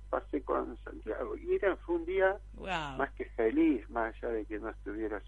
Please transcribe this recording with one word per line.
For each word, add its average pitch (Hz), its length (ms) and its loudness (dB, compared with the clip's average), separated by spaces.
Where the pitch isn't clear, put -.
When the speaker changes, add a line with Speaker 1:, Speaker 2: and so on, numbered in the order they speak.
Speaker 1:
pasé - 320 0
con 135 360 0
Santiago. - 580 -4
Y 175 180 0
era, 190 220 4
fue - 200 -2
un 165 100 -2
día 190 300 4
Speaker 2:
Guau. 156 440 -4
Speaker 1:
más 135 140 0
que - 140 -6
feliz, 131 640 4
más 113 260 0
allá 120 160 -2
de 107 140 0
que 107 120 -4
no 110 120 -4
estuviera 104 580 -4